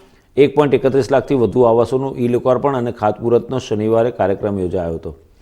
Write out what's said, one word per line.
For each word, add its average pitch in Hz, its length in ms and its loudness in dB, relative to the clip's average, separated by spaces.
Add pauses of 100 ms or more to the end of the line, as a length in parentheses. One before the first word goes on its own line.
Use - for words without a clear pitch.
(360)
એક 135 180 4
પોઇન્ટ 143 200 2
એકત્રીસ 131 380 0
લાખથી 135 220 0
વધુ 117 260 2
આવાસોનું 123 580 2
ઈ 120 100 -2
લોકાર્પણ 123 480 0
અને 120 160 -4
ખાતમુહૂર્તનો 117 680 -2
શનિવારે 113 520 0
કાર્યક્રમ 98 480 -2
યોજાયો 87 360 -4
હતો. 80 220 -12 (260)